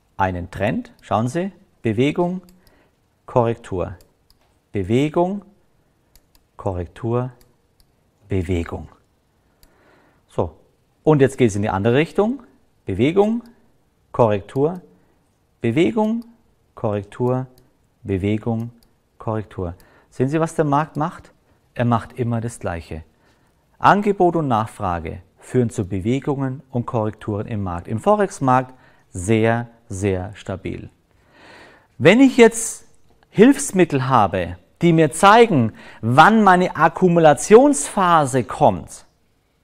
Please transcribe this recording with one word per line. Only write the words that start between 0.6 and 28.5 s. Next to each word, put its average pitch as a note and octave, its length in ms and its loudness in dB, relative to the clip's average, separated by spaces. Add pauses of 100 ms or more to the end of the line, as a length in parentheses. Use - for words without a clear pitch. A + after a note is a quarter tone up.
Schauen G#2+ 260 -4
Sie, E3+ 240 -6 (320)
Bewegung, D#3 600 -2 (800)
Korrektur. A2 720 -4 (760)
Bewegung, D3+ 720 -2 (1120)
Korrektur, A#2 760 -6 (960)
Bewegung. E2+ 600 -6 (1400)
So, - 300 -6 (460)
und D#3 180 2
jetzt C3 160 2
geht's A2+ 180 2
in G2+ 80 -4
die G#2+ 60 -4
andere G#2+ 280 0
Richtung. G3+ 460 -2 (440)
Bewegung, F#3+ 560 0 (680)
Korrektur, C3+ 680 -2 (800)
Bewegung, G#3+ 640 -2 (500)
Korrektur, B2 720 -4 (560)
Bewegung, G#2+ 680 -4 (480)
Korrektur. G2+ 560 -8 (340)
Sehen C3 200 -4
Sie, D#3 120 -2
was D#3+ 140 -4
der D#3+ 100 0
Markt D3 320 -2
macht? D3+ 340 -8 (440)
Er B2 100 -4
macht A#2+ 340 -2
immer A#2 220 -4
das A#2+ 180 -10
Gleiche. E2+ 460 -12 (720)
Angebot F#3+ 580 2
und D#3 120 -4
Nachfrage F2+ 720 -4 (180)
führen B2 320 -2
zu G#2 160 -6
Bewegungen C3 840 -6
und A#2+ 160 -6
Korrekturen G#2+ 600 -6
im G#2 160 -8
Markt. F2 240 -8
Im A2 140 -6
Forex-Markt C#3 760 0 (360)